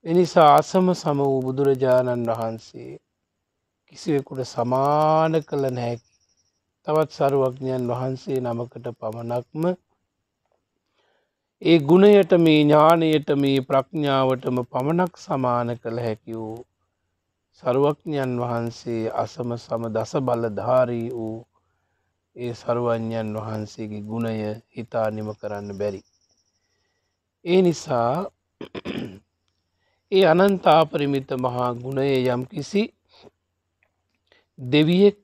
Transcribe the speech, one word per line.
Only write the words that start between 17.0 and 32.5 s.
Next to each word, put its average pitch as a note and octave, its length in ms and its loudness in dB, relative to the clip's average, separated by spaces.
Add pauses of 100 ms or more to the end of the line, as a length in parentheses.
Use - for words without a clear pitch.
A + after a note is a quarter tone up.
සරුවඥයන් C#3 720 -2
වහන්සේ A#2 680 -6 (100)
අසම A#2 400 -8
සම A#2 340 -8
දස A2 320 -6
බලධාරී A#2+ 920 -2
වූ A2+ 280 -8 (1000)
ඒ A#2+ 180 -10
සරුවඥයන් A2+ 800 -4
වහන්සේගේ G#2+ 680 -10
ගුණය A2+ 320 -6 (340)
හිතා A2+ 420 -6
නිම G#2+ 220 -8
කරන්න G2+ 420 -10
බැරි. G2 280 -6 (1400)
ඒ F#3 160 4
නිසා C3 500 0 (1040)
<clears throat> - 960 -20
ඒ F#3+ 140 6
අනන්තාපරිමිත D#3+ 1120 2
මහා B2 360 -2
ගුණය C3 360 -4 (120)
යම් B2+ 240 -2
කිසි F#3+ 380 -4 (1800)